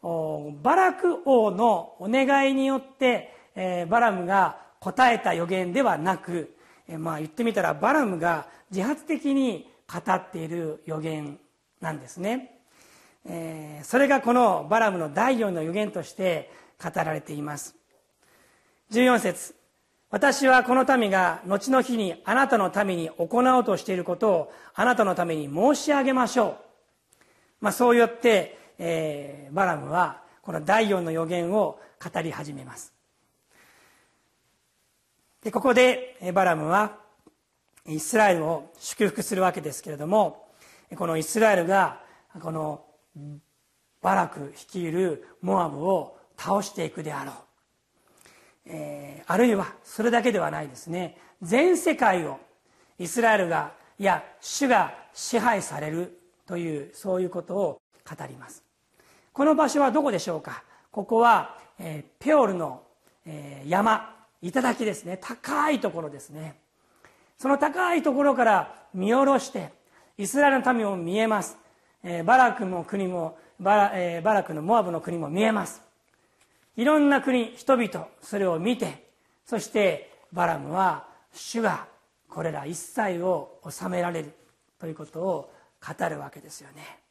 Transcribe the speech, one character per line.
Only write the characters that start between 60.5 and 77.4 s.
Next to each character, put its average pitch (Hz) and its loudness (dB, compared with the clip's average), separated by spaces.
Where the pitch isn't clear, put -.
こ 208 -6
こ 226 2
は、 226 4
え 156 -12
ー、 - -20
ペ 294 4
オ 269 6
ル 196 0
の、 147 -8
え 143 -16
ー、 - -10
山、 202 0
頂 240 -2
で 208 -2
す - -16
ね。 180 -10
高 285 -4
い 254 0
と 208 -4
こ 165 -8
ろ 151 -8
で 143 -18
す - -20
ね。 151 -14
そ - -4
の 277 4
高 330 0
い 320 0
と 285 2
こ 277 2
ろ 277 4
か 247 4
ら 196 2
見 190 0
下 269 4
ろ 269 4
し - -12
て、 170 -10
イ 196 -6
ス 269 0
ラ 285 6
エ - 6
ル 262 2
の 254 2
民 226 0
も 196 -2
見 175 -4
え 220 2
ま 220 0
す。 - -12
え 175 -6
ー、 165 -6
バ 226 6
ラ 247 6
ク 220 -6
の 180 -6
国 196 -4
も、 165 -6
バ 196 2
ラ、 202 4
え 175 -4
ー、 - -12
バ 214 2
ラ 190 2
ク 160 -10
の 151 -6
モ 214 2
ア 208 2
ブ 175 -6
の 165 -4
国 170 -8
も 156 -6
見 180 -2
え 220 4
ま 202 -2
す。 - -18
い 226 -2
ろ 302 6
ん 294 6
な 277 4
国、 247 -2